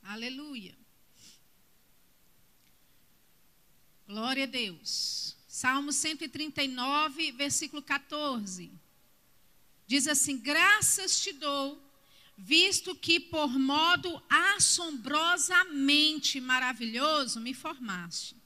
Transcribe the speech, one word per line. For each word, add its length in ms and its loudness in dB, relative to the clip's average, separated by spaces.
Aleluia. 720 -12
Glória 380 -2
a 20 -8
Deus. 880 -6
Salmo 420 -2
cento 320 -2
e 60 -8
trinta 340 -4
e 60 -2
nove, 640 -2
versículo 500 -4
quatorze. 880 -4
Diz 220 2
assim: 300 0
"Graças 840 4
te 120 -4
dou, 440 -4
visto 580 2
que 240 2
por 400 -2
modo 720 2
assombrosamente 2000 2
maravilhoso 1040 0
me 120 -6
formaste. 800 -10